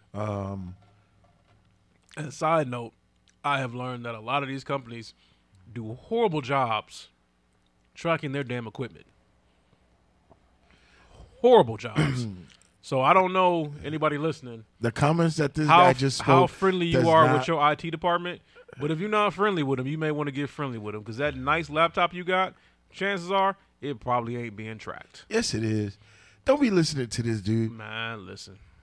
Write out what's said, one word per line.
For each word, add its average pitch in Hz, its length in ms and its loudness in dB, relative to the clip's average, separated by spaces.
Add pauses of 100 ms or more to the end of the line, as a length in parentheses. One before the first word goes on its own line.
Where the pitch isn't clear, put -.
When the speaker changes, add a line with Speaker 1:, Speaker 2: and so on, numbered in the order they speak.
(140)
Speaker 1:
Um, 98 640 -8 (1400)
Speaker 2:
And 135 160 -10
side 160 360 0
note, 120 240 -10 (520)
I 143 140 0
have 123 160 -6
learned 123 320 -8
that 117 80 -8
a 110 60 -12
lot 131 220 -2
of 135 60 -6
these 135 160 -8
companies 117 500 -8 (580)
do 110 220 -10
horrible 208 460 0
jobs 120 680 -4 (880)
tracking 156 380 -4
their 139 120 -6
damn 120 220 -6
equipment. - 400 -12 (2250)
Horrible 185 360 8
jobs. 123 560 -2
Speaker 1:
<clears throat> 92 40 -14 (480)
Speaker 2:
So 131 160 0
I 143 120 6
don't 185 200 6
know 175 400 2 (120)
anybody 151 340 -2
listening 131 460 -6 (160)
Speaker 1:
The 117 100 0
comments 160 460 2
that 147 180 -2
this 151 140 0
Speaker 2:
how 170 160 10
Speaker 1:
guy 131 60 8
Speaker 2:
f-, 127 80 2
Speaker 1:
just 135 240 -2
Speaker 2:
how 135 240 6
Speaker 1:
spoke - 120 -10
Speaker 2:
friendly 185 280 0
you 165 80 0
Speaker 1:
does 131 120 4
Speaker 2:
are 160 220 8
Speaker 1:
not 131 100 4
Speaker 2:
with 131 80 -2
your 165 140 0
I 147 160 4
T 165 160 -8
department, 175 480 -2 (400)
but 147 100 -2
if 160 80 -4
you're 202 100 -4
not 208 260 2
friendly 190 280 0
with 135 160 0
'em, 127 80 -4
you 151 100 -4
may 156 140 -2
wanna 147 220 -2
get 139 180 -4
friendly 131 280 -6
with 104 180 -8
'em, 107 80 -12
'cause 110 140 -10
that 143 180 -2
nice 147 340 -2
laptop 165 420 0
you 180 120 -10
got, 185 300 -2 (360)
chances 190 400 -4
are 196 260 2 (240)
it 131 200 -8
probably 120 340 -2
ain't 117 220 -8
being 110 220 -12
tracked. - 500 -16
Speaker 1:
Yes, 220 260 -2
it 113 80 -2
is. 107 340 -2 (480)
Don't 285 160 4
be 247 100 4
listening 151 360 0
to 113 160 -6
this 113 180 -2
dude. 113 300 0
Speaker 2:
Man, 110 560 -10
listen. 98 320 -16 (240)